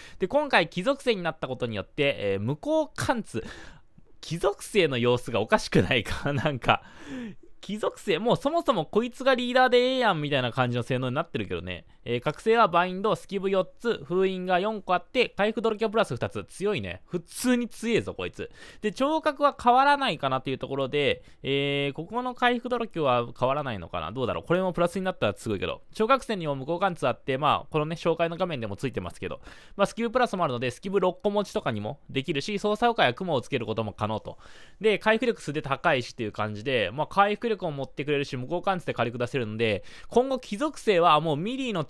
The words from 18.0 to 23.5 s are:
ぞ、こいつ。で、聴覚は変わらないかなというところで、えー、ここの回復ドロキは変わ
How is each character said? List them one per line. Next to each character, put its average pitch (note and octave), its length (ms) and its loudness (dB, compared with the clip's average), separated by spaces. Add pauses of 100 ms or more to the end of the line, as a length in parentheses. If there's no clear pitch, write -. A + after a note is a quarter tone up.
ぞ、 G2 140 -4
こ F2+ 120 -6
い F2 60 -8
つ。 - 180 -10 (300)
で、 G#3+ 100 -2
聴 D4 320 0
覚 C#4+ 220 0
は C#4 120 2
変 A#3+ 160 6
わ C4 120 8
ら C#4+ 120 6
な C4+ 140 0
い D#3 80 -2
か C#3 100 0
な C3 120 0
と C#3 100 -6
い C3 40 -2
う B2 40 -4
と - 80 -6
こ C3 80 -6
ろ C3+ 140 0
で、 C#3 340 2 (220)
え C#3 480 0
ー、 - 0 -
こ D#3 140 -10
こ G#3+ 180 -6
の B3+ 100 -6
回 B3 220 2
復 A#3+ 120 -6
ド A#3+ 100 -2
ロ A#3 100 -4
キ - 100 -8
は B2 300 2 (100)
変 B2+ 100 2
わ C3 60 2